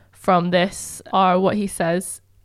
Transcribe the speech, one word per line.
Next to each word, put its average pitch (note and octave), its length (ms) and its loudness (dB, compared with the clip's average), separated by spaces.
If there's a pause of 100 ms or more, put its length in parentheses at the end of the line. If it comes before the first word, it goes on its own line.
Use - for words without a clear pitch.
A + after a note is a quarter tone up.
(100)
from F3+ 400 0
this - 520 -2 (100)
are F#3 280 4
what F#3+ 160 2
he G#3 100 -2
says, F3 540 -4 (240)